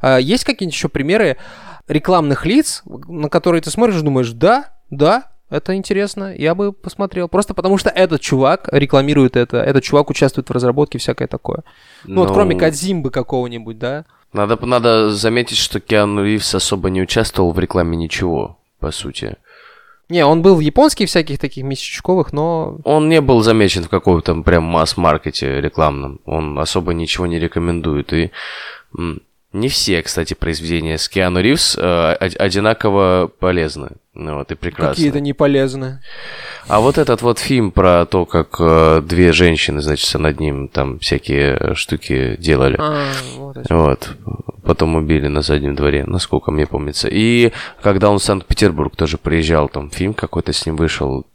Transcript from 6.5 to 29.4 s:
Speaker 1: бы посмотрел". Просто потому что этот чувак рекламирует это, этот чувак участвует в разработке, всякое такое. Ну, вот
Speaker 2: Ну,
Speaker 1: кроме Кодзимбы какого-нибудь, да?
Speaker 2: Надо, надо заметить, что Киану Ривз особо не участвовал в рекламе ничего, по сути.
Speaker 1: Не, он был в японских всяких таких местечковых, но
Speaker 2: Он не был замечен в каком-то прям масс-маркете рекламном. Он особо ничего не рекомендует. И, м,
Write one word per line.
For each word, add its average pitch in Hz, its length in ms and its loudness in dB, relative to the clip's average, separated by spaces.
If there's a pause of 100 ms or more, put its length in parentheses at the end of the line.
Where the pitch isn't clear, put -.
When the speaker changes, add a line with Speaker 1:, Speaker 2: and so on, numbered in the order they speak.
Speaker 1:
бы 202 200 -2
посмотрел". 180 540 -6
Просто 202 260 -2
потому 185 240 2
что 214 100 0
этот 170 320 2
чувак 135 520 0
рекламирует 143 640 4
это, 120 200 0
этот 135 280 2
чувак 147 260 2
участвует 139 400 0
в - 20 -6
разработке, 127 460 0
всякое 123 280 -4
такое. - 340 -8 (440)
Ну, 190 160 -2
вот 196 80 4
Speaker 2:
Ну, 196 60 0
Speaker 1:
кроме 190 220 4
Кодзимбы 165 540 -2
какого-нибудь, 120 680 -6
да? 135 260 -6 (300)
Speaker 2:
Надо, 107 320 0
надо 117 460 4
заметить, 113 440 0
что - 240 -2
Киану 104 460 0
Ривз 107 280 -2
особо 95 360 -2
не 92 100 0
участвовал 92 520 0
в 85 60 0
рекламе 87 380 0
ничего, 82 640 -4 (220)
по - 100 -4
сути. - 460 -10 (720)
Speaker 1:
Не, 165 180 4
он 160 160 4
был 185 140 8
в 156 40 2
японских 214 460 2
всяких 156 320 -2
таких 135 240 -6
местечковых, 139 720 -4
но 156 500 -4
Speaker 2:
Он 156 260 2
не 160 120 6
был 131 220 4
замечен 107 420 4
в - 40 -12
каком-то 87 540 2
прям 85 220 4
масс-маркете 78 960 0
рекламном. 71 640 -2
Он 76 340 -6
особо 82 360 -2
ничего 85 340 -4
не 82 100 -2
рекомендует. 85 720 -2
И, 82 200 -2 (680)
м, 85 240 -8 (300)